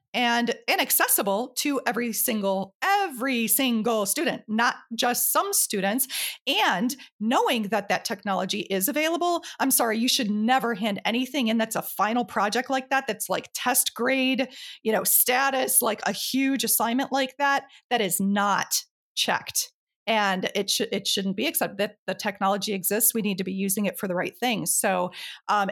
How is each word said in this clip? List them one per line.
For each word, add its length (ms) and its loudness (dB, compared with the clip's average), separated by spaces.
and 400 2
inaccessible 880 0
to 300 0
every 260 -2
single, 720 -2
every 640 0
single 560 2
student, 420 0
not 280 2
just 380 0
some 220 0
students. 520 0
And 480 2
knowing 500 2
that 200 -2
that 160 0
technology 640 -2
is 200 0
available, 540 0
I'm 120 2
sorry, 280 2
you 100 2
should 220 2
never 440 2
hand 320 -2
anything 420 0
in 80 2
that's 200 0
a 60 -2
final 440 0
project 420 0
like 220 -2
that, 160 2
that's, 240 -4
like, 240 -4
test 400 0
grade, 540 0
you 100 0
know, 120 2
status, 760 2
like, 240 0
a 80 0
huge 520 0
assignment 460 0
like 280 -2
that, 260 2
that 140 2
is 180 0
not 640 2
checked. 560 -2
And 500 2
it 120 0
should, 240 0
it 140 -2
shouldn't 300 0
be, 100 0
except 320 -2
that 160 -2
the 60 0
technology 600 0
exists. 400 2
We 80 0
need 160 0
to 60 -2
be 80 -4
using 340 0
it 120 -2
for 100 -4
the 80 -2
right 200 -2
things. 400 -2
So, 360 0
um, 240 2